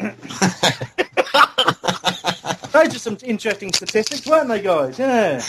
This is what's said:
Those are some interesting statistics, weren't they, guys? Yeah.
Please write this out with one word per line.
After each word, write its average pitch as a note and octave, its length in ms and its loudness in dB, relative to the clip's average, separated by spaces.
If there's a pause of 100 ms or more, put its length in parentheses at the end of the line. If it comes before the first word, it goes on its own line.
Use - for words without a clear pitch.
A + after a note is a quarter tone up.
(2750)
Those B3+ 240 4
are B3 40 -8
some A3 240 -6
interesting G#3 500 -4
statistics, A3 540 -2
weren't D4+ 220 4
they, G#3+ 120 0
guys? D#3 380 0
Yeah. A3 500 2